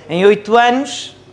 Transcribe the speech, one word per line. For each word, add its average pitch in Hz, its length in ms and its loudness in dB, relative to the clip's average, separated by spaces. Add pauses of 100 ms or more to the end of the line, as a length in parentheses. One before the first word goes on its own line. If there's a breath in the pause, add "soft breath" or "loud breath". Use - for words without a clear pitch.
Em 175 160 0
oito 208 300 2
anos 240 580 0 (200)